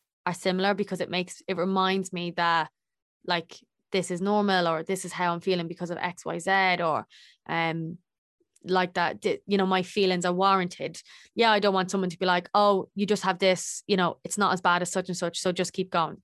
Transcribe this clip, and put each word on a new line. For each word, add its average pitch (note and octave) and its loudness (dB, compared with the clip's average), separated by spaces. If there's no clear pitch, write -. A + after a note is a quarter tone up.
are F3+ -2
similar, F#3+ 0
because F#3 -4
it - -4
makes, F3+ -6
it F3+ -4
reminds F#3+ 0
me F3 -6
that, E3+ 0
like, E3+ -4
this F3+ -2
is F3 -6
normal, G3 2
or D#3+ 0
this F#3 -4
is F3 -10
how F3 0
I'm E3+ -6
feeling F3 0
because F3 -8
of F3 -6
X, - -8
Y, E3 -6
Z, F#3 2
or, C#3+ -2
um, E3 -4
like F3+ 0
that, F3 -2
di-, F#3 -2
you G3 2
know, F#3+ 2
my F#3 2
feelings F3+ 0
are F3+ 2
warranted. F3+ 0
Yeah, A3+ 4
I G#3 4
don't G3 2
want F#3 0
someone F#3 -2
to E3 -10
be F#3 -2
like, F3+ 2
"Oh, G3+ 4
you G3 -2
just G#3 0
have F#3 0
this, F#3 0
you G3+ 2
know, F3 0
it's - -8
not F#3+ 2
as F#3 0
bad F3 2
as F3 -4
such F#3 -2
and F3 -6
such, F3 -4
so F#3 0
just F3+ -2
keep F#3 -4
going." D#3+ -2